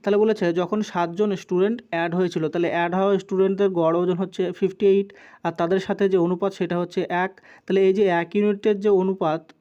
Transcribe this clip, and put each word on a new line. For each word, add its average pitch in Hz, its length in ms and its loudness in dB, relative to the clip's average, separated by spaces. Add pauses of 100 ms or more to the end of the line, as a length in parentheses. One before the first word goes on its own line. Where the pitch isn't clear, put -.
তাহলে 202 160 0
বলেছে, 208 360 2
যখন 180 280 -2
সাতজন 190 540 -2
স্টুডেন্ট 190 420 -2 (120)
অ্যাড 170 260 -4
হয়েছিল, 180 340 -2
তাহলে 175 260 -2
অ্যাড 170 200 -2
হওয়া 190 240 2
স্টুডেন্টদের 190 500 0
গড় 165 320 2
ওজন 175 160 0
হচ্ছে 185 420 -4
ফিফটি 196 260 -2
এইট, 196 280 2 (300)
আর 170 80 -2
তাদের 175 280 0
সাথে 196 300 -2
যে 190 80 2
অনুপাত, 180 360 0
সেটা 175 280 -4
হচ্ছে 175 280 -4
এক। 180 220 -2 (340)
তাহলে 190 220 2
এই 190 60 4
যে 208 100 2 (180)
এক 170 140 -6
ইউনিটের 208 440 0
যে 208 100 0
অনুপাত 185 520 2 (200)